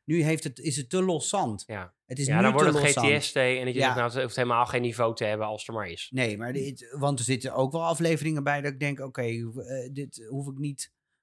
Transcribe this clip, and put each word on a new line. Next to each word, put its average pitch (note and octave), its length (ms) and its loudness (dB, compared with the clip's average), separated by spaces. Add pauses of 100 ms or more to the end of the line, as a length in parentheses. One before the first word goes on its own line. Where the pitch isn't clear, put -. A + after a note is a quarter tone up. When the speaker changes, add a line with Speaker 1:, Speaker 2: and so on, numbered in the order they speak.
Speaker 1:
nu D#3+ 180 2
heeft D#3 220 2
het, C3+ 140 -8
is C3 180 -2
het C#3 140 -8
te F#3 120 2
loszand. E3 640 0
Speaker 2:
Ja. F#2+ 260 -10 (140)
Speaker 1:
Het B2+ 120 -8
is C#3 80 -2
Speaker 2:
Ja, C3+ 100 4
Speaker 1:
nu A#2+ 60 6
Speaker 2:
dan C3 100 8
wordt D3 180 6
Speaker 1:
te D3+ 80 4
Speaker 2:
het C#3+ 60 4
Speaker 1:
loszand. C#3 300 4
Speaker 2:
G D3 40 4
T C#3 60 -4
S-T - 120 -4
en B2+ 280 2
dat B2 100 0
je C3+ 60 2
Speaker 1:
Ja. C#3 40 4
Speaker 2:
zegt, B2+ 120 2
nou, A#2+ 160 2
het C3 100 -2
hoeft A#2+ 140 -6
helemaal A#2+ 300 4
geen B2 160 0
niveau A#2 320 0
te A2+ 100 -4
hebben G#2+ 220 0
als G#2+ 140 -6
het - 80 -12
er A2+ 60 -8
maar G#2 140 -4
is. E2+ 240 -10
Speaker 1:
Nee, A#2 260 0
maar A#2+ 140 -6
dit, C3+ 460 -8
want C#3 200 0
er A#2 60 -2
zitten B2 300 -2
ook C3 180 2
wel E3 120 -2
afleveringen D#3+ 600 0
bij C#3+ 160 0
dat C#3+ 120 -4
ik C3 80 -10
denk, C#3+ 200 -2
oké, C3 220 -6
eh, A#2+ 720 -6
dit C3 380 -10
hoef C#3 180 -6
ik C3+ 100 -10
niet, C#3+ 340 -8 (300)